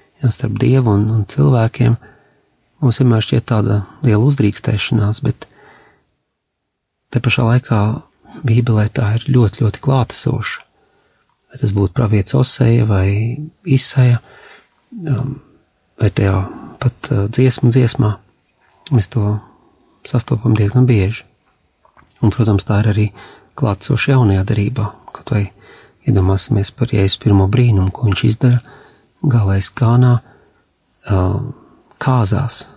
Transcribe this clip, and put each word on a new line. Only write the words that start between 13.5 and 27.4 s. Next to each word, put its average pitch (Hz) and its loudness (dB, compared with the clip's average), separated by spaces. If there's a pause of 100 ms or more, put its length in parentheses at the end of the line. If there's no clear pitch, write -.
Isaja, 131 2 (720)
um, 139 -6 (640)
vai 107 2
tajā 98 0 (460)
pat, - -4
uh, 101 0
dziesmu 127 2
dziesmā, 113 0 (720)
mēs 120 0
to 104 -2 (680)
sastopam 113 -2
diezgan 104 2
bieži. 107 0 (960)
Un, 107 2
protams, 104 0
tā 107 2
ir 107 2
arī 104 0 (500)
klātesoša 123 -2
jaunajā 98 2
derībā, 107 -2 (240)
kaut - -14
vai 104 0 (640)
iedomāsimies 98 0
par - -4
Jēzus 101 0
pirmo 98 4